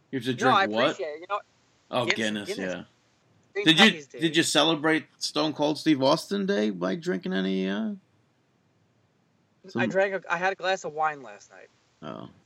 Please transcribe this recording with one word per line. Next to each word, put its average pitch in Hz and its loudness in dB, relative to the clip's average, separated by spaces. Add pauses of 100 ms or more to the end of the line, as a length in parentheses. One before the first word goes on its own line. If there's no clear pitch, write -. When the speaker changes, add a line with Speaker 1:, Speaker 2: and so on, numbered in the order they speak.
(100)
Speaker 1:
You 135 -6
have 123 -2
to 226 0
Speaker 2:
No, 262 6
I 196 6
Speaker 1:
drink 107 -4
what? 131 4
Speaker 2:
appreciate 175 -8
it. 160 -14
You 175 -16
know, 202 -2 (500)
Speaker 1:
Oh, 123 0
Speaker 2:
Guinness, 107 2
Speaker 1:
Guinness, 107 -4
Speaker 2:
Guinness. 92 -6
Speaker 1:
yeah. 87 -10 (720)
Speaker 2:
St. 392 -4
Speaker 1:
Did 160 6
you, 214 8
Speaker 2:
Patty's 160 -4
Day. - -16
Speaker 1:
did 151 0
you 160 4
celebrate 156 2 (120)
Stone 151 -2
Cold 147 0
Steve 143 2
Austin 160 2
Day 208 0
by 185 -4
drinking 180 -4
any, 190 0
uh, 208 -4 (1700)
Speaker 2:
I 190 -20
Speaker 1:
some 233 0
Speaker 2:
drank 196 2
a, - -6
I 170 2
had 185 0
a 185 -6
glass 185 -2
of 160 -8
wine 151 -2
last 101 -18
night. 95 -20 (340)
Speaker 1:
Oh. 58 -10 (180)